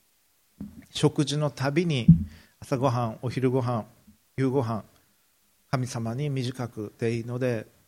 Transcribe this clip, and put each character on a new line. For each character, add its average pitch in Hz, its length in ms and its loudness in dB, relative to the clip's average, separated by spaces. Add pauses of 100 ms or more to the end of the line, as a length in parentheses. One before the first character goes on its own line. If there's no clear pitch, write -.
(880)
食 151 340 2
事 147 140 -2
の 151 140 0
た 135 200 -2
び 175 140 0
に、 135 220 4 (520)
朝 - 180 -4
ご 131 120 2
は 120 160 0
ん、 113 160 -6
お 127 80 -4
昼 127 200 0
ご 127 120 2
は 123 160 -2
ん、 104 80 -6 (500)
夕 131 140 0
ご 135 120 2
は 113 140 -4
ん、 98 80 -8 (880)
神 127 160 -2
様 117 260 -6
に 147 160 -4
短 127 380 -4
く 107 320 -10
で 117 160 0
い 117 60 -4
い - 20 -10
の 120 160 -8
で 120 280 -2 (200)